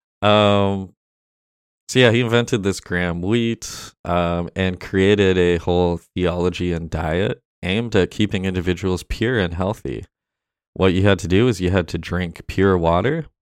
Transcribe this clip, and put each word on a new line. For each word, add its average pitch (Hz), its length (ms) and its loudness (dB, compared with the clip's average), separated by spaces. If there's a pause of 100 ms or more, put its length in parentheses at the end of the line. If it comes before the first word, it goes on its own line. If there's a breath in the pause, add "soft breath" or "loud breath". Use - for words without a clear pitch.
(220)
Um, 101 720 2 (960)
so 127 120 2
yeah, 123 100 8
he 117 100 2
invented 117 440 0
this 95 160 0
Graham 87 420 -4
wheat, 117 720 -4 (120)
um, 87 520 -2
and 92 240 -2
created 95 580 2
a 87 200 2
whole 87 400 0 (180)
theology 87 560 -2
and 82 180 -6
diet 82 500 -4 (220)
aimed 104 320 -4
at 90 160 2
keeping 98 340 -2
individuals 90 600 -2
pure 117 340 -2
and 87 160 -2
healthy. 92 520 -6 (680)
What 92 180 2
you 95 120 2
had 101 160 4
to 90 80 -8
do 98 180 2
is 107 140 -2
you 90 100 0
had 90 180 2
to 85 100 -6
drink 87 500 -6
pure 95 280 2
water, 92 500 0 (160)